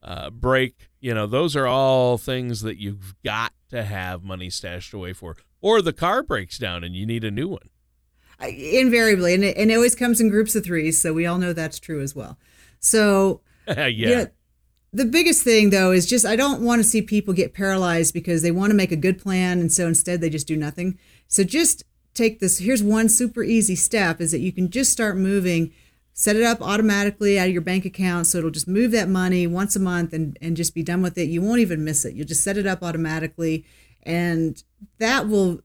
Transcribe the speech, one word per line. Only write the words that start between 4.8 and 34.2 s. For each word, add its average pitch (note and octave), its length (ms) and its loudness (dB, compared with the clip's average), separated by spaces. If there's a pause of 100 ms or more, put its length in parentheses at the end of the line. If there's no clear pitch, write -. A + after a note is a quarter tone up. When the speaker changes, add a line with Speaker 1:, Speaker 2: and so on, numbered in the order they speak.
Speaker 1:
away F#2 200 -12
for. E2+ 240 -14 (240)
Or G#3 220 2
the D#3+ 100 0
car G#3 300 -2
breaks G2+ 360 -8
down F2 260 -8
and F2 100 -10
you G2 120 -6
need A2+ 180 -6
a A2 60 -4
new B2 180 -6
one. F3 220 -12 (680)
Speaker 2:
I, - 100 -10
invariably, G#3+ 880 4
and F#3+ 100 4
it, G3 120 0
and G#3+ 140 4
it A3 40 4
always A#3 200 4
comes A#3+ 260 0
in A3+ 80 4
groups G#3+ 260 2
of G#3+ 100 0
threes, D#3+ 360 0
so D#3+ 140 0
we E3 120 0
all F3 120 -2
know F3+ 160 -2
that's D#3+ 240 -8
true D3+ 240 -8
as C#3 120 -8
well. B2 240 -14 (420)
So, G3 600 4 (140)
Speaker 1:
<laughs> - 120 -20
Yeah. D3+ 200 -2
Speaker 2:
yeah, G3 400 2 (680)
the A#3+ 140 0
biggest D#4+ 360 2
thing, A3 280 6
though, F#3+ 200 4
is F3+ 160 4
just A#3+ 200 2
I G#3+ 100 0
don't C#4 240 0
wanna A#3 240 2
see A3 160 4
people G#3 340 0
get F3+ 200 0
paralyzed F#3 580 0
because E3+ 300 -2
they E3+ 80 2
wanna G3 240 2
make F#3 180 4
a D#3+ 40 -2
good F#3 220 0
plan, F#3 400 0
and E3+ 140 0
so F3 140 0
instead E3+ 340 0
they E3 100 -2
just D3+ 160 -6
do D#3+ 100 -2
nothing. E3 420 -6 (300)
So - 160 2
just D4 380 0 (320)
take A3 260 0
this. F#3 180 0
Here's G#3 240 0
one G#3+ 260 2
super A#3 340 0
easy A3 320 2
step, F3 460 0
is E3 120 -2
that D#3 80 -2
you F3+ 120 -2
can F3+ 180 -2
just B3+ 220 0
start G#3 240 0
moving, F#3 560 0 (400)
set G#3 240 0
it A3+ 60 2
up A#3 200 0
automatically G3+ 760 2
out F#3 100 2
of F#3 40 0
your F3 100 -2
bank F#3 220 -2
account F3+ 420 -2
so F3+ 120 0
it'll E3 120 -2
just D#3 180 -8
move G#3+ 240 2
that A3 160 0
money F3+ 380 2
once F#3 300 -2
a G3 40 -2
month F3 320 -2
and, D#3+ 280 -6
and E3 160 -4
just E3 180 -4
be E3+ 80 -4
done F3 200 -2
with F3+ 160 -2
it. E3+ 100 -2
You E3+ 140 -2
won't A3+ 180 2
even E3+ 240 0
miss D#3 200 -2
it. - 100 -8
You'll D3 120 -8
just E3 180 -2
set G3 120 -2
it G3+ 100 -2
up F#3 160 -2
automatically, D#3+ 840 -4 (380)
and E3+ 600 -2 (360)